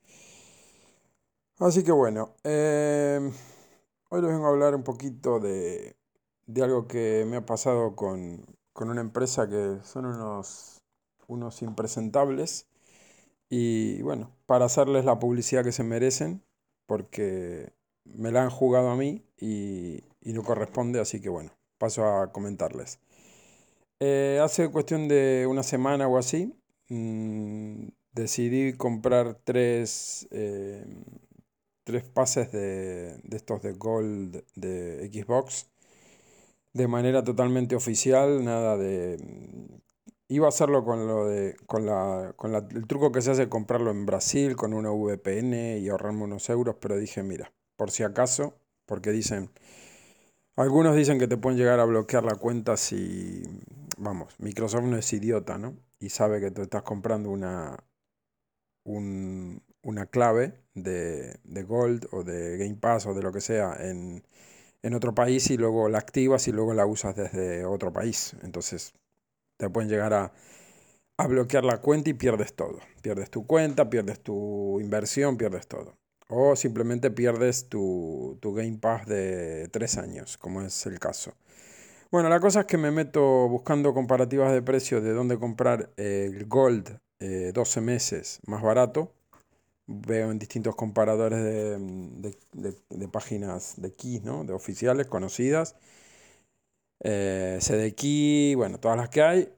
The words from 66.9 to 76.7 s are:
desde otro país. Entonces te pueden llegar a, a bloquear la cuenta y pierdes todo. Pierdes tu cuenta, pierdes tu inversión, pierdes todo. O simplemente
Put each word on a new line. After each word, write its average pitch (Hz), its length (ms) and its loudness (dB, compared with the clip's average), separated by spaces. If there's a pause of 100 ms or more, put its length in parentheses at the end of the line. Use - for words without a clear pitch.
desde 90 500 -4
otro 95 260 -4
país. 110 500 -4
Entonces 87 520 -10 (640)
te 98 120 -4
pueden 110 180 -2
llegar 107 240 2
a, 98 200 2 (840)
a 156 100 2
bloquear 127 360 4
la 120 160 2
cuenta 151 300 4
y 143 40 -2
pierdes 117 400 0
todo. - 260 -6 (200)
Pierdes 98 300 -6
tu 110 160 -8
cuenta, 151 420 4
pierdes 107 320 -2
tu 101 600 -4
inversión, 107 560 0
pierdes 98 320 -4
todo. - 260 -12 (340)
O 135 280 4
simplemente 120 560 0